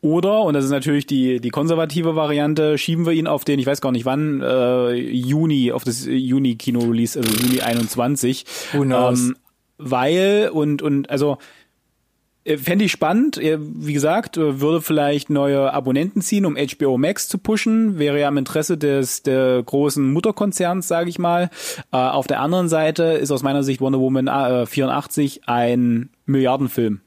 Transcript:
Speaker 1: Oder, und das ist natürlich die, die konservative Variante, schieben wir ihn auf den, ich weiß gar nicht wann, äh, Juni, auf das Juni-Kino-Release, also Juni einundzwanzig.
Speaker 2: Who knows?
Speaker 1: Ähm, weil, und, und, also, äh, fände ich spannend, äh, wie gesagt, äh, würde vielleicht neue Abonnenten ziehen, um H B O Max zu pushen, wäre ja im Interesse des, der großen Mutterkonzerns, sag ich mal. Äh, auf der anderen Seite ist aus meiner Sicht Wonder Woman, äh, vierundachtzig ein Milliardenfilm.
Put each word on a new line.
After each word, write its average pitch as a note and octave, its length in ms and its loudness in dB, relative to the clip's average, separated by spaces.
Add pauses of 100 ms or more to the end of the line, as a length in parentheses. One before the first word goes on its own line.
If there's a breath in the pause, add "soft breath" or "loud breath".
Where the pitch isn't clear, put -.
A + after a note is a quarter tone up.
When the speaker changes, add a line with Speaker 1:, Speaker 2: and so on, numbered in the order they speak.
Speaker 1:
Oder, F3+ 400 2
und E3+ 120 2
das C#3 120 2
ist C3+ 60 0
natürlich C#3 340 0
die, B2+ 340 2
die A#2+ 100 -4
konservative D#3+ 640 0
Variante, D3+ 640 2
schieben E3 280 -2
wir E3 80 2
ihn D#3+ 140 0
auf D3+ 180 -2
den, C#3+ 120 2
ich B2+ 80 0
weiß C#3 140 0
gar C3 140 -2
nicht A#2 120 -2
wann, C#3 360 -2
äh, B2 520 2
Juni, B2+ 800 0
auf B2 140 -4
das B2+ 200 -4
Juni-Kino-Release, B2 1120 0
also A2+ 140 -2
Juni B2 300 0
einundzwanzig. A#2+ 840 -2 (280 loud breath)
Speaker 2:
Who C#3+ 80 0
knows? B2+ 380 2 (100)
Speaker 1:
Ähm, C3 60 -6 (420)
weil, E3+ 760 2
und, D3 300 0
und, C#3+ 280 0
also, C#3 280 0 (1040 loud breath)
äh, D3+ 140 -2
fände F3+ 280 2
ich E3+ 60 0
spannend, A3 460 0
äh, D#3 240 0
wie D3+ 320 -8
gesagt, D3+ 420 0
äh, D3+ 240 0
würde D#3 220 2
vielleicht D3 480 0
neue C#3 420 2
Abonnenten C#3 500 0
ziehen, G3 240 0
um D3+ 120 -2
H C3+ 200 -4
B D3 80 0
O C3 120 2
Max D#3 320 -2
zu - 80 -6
pushen, A3 600 0
wäre D3 220 0
ja C#3+ 80 2
im C#3+ 100 0
Interesse D#3 400 -2
des, C#3 460 0
der C3 400 2
großen C#3+ 480 0
Mutterkonzerns, F3+ 760 -2
sag E3+ 200 0
ich F3 100 -8
mal. F3 320 0 (440 loud breath)
Äh, C#3 40 0
auf C3 300 0
der C3+ 140 -2
anderen F3 260 0
Seite D#3+ 360 0
ist D3+ 280 0
aus C3+ 120 0
meiner C#3 200 0
Sicht C3+ 160 -2
Wonder C3+ 200 0
Woman, C3 280 2
äh, B2+ 380 0
vierundachtzig C#3 800 -2
ein A#2+ 640 0 (160)
Milliardenfilm. C3 800 0